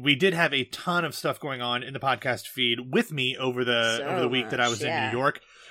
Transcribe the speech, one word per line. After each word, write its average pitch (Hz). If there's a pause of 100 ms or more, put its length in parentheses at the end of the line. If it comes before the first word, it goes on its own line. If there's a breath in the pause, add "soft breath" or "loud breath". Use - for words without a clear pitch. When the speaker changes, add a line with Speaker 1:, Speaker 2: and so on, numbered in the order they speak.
Speaker 1:
we 143
did 180
have 165
a 135
ton 175
of 143
stuff -
going 131
on 120
in 131
the 139
podcast 127
feed 123
with 226
me 127
over 127
the, 117
Speaker 2:
So 117
Speaker 1:
over 175
the 156
week 123
that 127
I 123
Speaker 2:
much, 120
Speaker 1:
was 110
in -
Speaker 2:
yeah. 143
Speaker 1:
New 120
York. 139 (300 loud breath)